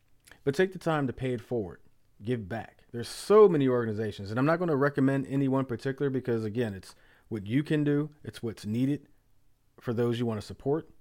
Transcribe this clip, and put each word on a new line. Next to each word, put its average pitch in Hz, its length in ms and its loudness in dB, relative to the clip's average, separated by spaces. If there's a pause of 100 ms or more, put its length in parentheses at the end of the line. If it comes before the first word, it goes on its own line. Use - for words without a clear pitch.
(440)
But 139 100 0
take 190 180 0
the 180 60 -10
time 151 280 -2
to 117 60 -2
pay 127 200 -6
it 113 100 -6
forward. 104 380 -6 (420)
Give 113 260 -4
back. - 420 -10
There's 117 180 -8
so 208 400 8
many 143 200 2
organizations, 110 640 -2
and 110 80 -4
I'm 135 80 4
not 165 120 4
gonna 165 180 0
recommend 139 500 2
any 139 220 0
one 135 180 0
particular 135 440 -2
because, 117 340 -2
again, 107 280 -2
it's - 220 -14 (340)
what 104 180 -6
you 127 160 2
can 151 220 0
do. 147 260 0 (120)
It's - 200 -14
what's 110 220 -8
needed 131 440 -2 (720)
for - 140 -6
those 117 260 0
you 120 80 -2
wanna 110 140 -4
support, 139 480 -6 (120)